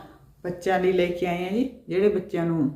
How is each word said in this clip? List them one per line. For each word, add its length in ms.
ਬੱਚਿਆਂ 360
ਲਈ 120
ਲੈ 160
ਕੇ 180
ਆਏ 180
ਹਾਂ 80
ਜੀ, 160
ਜਿਹੜੇ 220
ਬੱਚਿਆਂ 360
ਨੂੰ 300